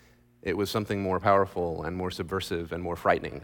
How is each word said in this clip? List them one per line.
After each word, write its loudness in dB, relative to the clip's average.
It -2
was 0
something -2
more 0
powerful 4
and -4
more -2
subversive -4
and -4
more -4
frightening 0